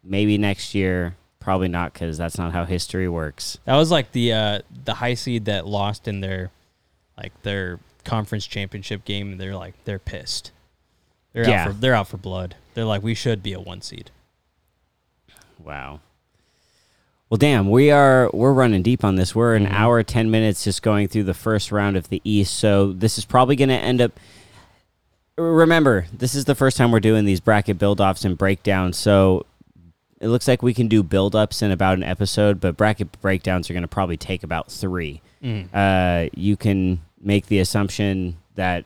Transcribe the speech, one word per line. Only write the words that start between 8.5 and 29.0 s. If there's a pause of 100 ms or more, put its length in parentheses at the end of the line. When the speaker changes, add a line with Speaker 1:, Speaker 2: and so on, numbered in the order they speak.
Speaker 2:
game,
and
they're,
like, (120)
they're
pissed. (840)
They're
Speaker 1:
Yeah.
Speaker 2:
out
for,
they're
out
for
blood. (180)
They're
like,
"We
should
be
a
one
seed." (1500)
Speaker 1:
Wow. (1300)
Well,
damn,
we
are,
we're
running
deep
on
this.
We're
an
Speaker 2:
Mm-hmm.
Speaker 1:
hour,
ten
minutes
just
going
through
the
first
round
of
the
East.
So
this
is
probably
gonna
end
up, (1200)
remember,
this
is
the
first
time
we're
doing
these
bracket
build-offs
and
breakdowns.
So (760)